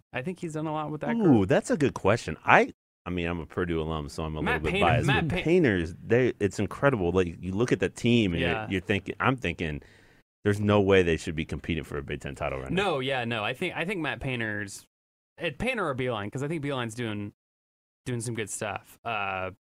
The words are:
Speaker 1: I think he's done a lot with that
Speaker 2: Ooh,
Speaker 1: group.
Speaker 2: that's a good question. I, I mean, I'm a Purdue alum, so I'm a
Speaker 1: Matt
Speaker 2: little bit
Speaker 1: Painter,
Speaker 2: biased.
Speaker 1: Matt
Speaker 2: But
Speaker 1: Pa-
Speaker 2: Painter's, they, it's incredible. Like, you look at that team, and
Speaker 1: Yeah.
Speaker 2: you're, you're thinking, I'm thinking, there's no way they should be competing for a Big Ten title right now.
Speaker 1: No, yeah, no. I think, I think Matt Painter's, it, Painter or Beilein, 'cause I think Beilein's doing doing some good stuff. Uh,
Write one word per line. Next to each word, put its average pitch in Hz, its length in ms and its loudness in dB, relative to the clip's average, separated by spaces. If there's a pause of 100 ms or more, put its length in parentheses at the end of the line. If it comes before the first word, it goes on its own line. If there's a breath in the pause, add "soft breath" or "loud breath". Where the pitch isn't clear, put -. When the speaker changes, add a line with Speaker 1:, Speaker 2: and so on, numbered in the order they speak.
(140)
Speaker 1:
I 127 80 -4
think 175 180 -6
he's 160 140 -8
done 156 140 -4
a 151 60 -4
lot 151 180 -4
with 151 100 -8
that 233 140 -2
Speaker 2:
Ooh, 233 80 0
Speaker 1:
group. 110 260 6
Speaker 2:
that's 175 220 2
a 233 60 2
good 139 160 2
question. 95 520 0
I, 202 280 6 (320)
I 90 40 -6
mean, 85 180 -2
I'm 85 120 -2
a 78 60 -8
Purdue 85 360 -2
alum, 78 280 -4
so 82 140 -6
I'm 78 140 -4
a 78 40 -4
Speaker 1:
Matt 78 220 -2
Speaker 2:
little - 20 -4
bit - 60 0 (100)
Speaker 1:
Painter, - 120 6
Speaker 2:
biased. - 140 2
Speaker 1:
Matt - 200 2
Speaker 2:
But 127 120 -2
Speaker 1:
Pa- - 40 -6
Speaker 2:
Painter's, 107 520 4 (100)
they, 120 340 4
it's 98 200 0
incredible. 104 520 0
Like, 87 300 2
you 90 120 -4
look 113 180 0
at 113 100 2
that 92 140 -2
team, 117 380 2
and 85 80 0
Speaker 1:
Yeah. 85 220 -2
Speaker 2:
you're, 98 100 -8
you're 92 80 0
thinking, - 380 -4
I'm 123 160 2
thinking, 80 460 -4 (640 soft breath)
there's 101 140 2
no 104 220 4
way 95 220 8
they 82 140 2
should 85 180 -6
be 78 100 -2
competing 78 380 -4
for - 140 -8
a 71 60 -6
Big 71 180 -8
Ten 71 140 -8
title 67 240 -4
right 65 120 -10
now. 185 120 0
Speaker 1:
No, 165 160 0
yeah, 131 260 -2
no. 117 180 -2
I 113 100 -2
think, 165 220 -6
I 160 100 -4
think 196 160 -6
Matt 123 180 -4
Painter's, 107 640 -6 (520)
it, 165 220 -6
Painter 220 280 -2
or 143 80 -2
Beilein, 117 360 -4
'cause 131 120 -8
I 147 40 -4
think 156 160 -6
Beilein's 123 320 -4
doing 104 380 -6 (760)
doing 123 140 -4
some 120 120 -6
good 107 160 -6
stuff. - 560 -8
Uh, 98 460 -4 (120)